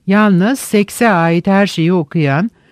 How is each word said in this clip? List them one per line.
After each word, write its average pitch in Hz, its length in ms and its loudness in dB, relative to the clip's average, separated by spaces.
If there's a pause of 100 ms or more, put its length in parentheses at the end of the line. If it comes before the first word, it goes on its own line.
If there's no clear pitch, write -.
Yalnız 202 520 2
sekse 214 500 -2
ait 170 380 0
her 196 200 2
şeyi 165 260 -2
okuyan, 160 580 -2 (200)